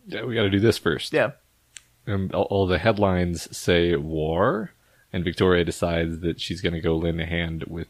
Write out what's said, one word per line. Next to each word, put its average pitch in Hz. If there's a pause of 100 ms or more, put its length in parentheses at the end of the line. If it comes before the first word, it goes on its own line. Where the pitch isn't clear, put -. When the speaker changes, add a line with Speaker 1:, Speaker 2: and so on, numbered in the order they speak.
Speaker 1:
Yeah, 113
we 120
gotta 104
do 101
this 107
first. -
Speaker 2:
Yeah. 135 (760)
Speaker 1:
Um, 98
all, 92
all 98
the 90
headlines 90
say 87
war, 82 (400)
and 92
Victoria 90
decides 85
that 82
she's 85
gonna 85
go 82
lend 82
a 80
hand 82
with 82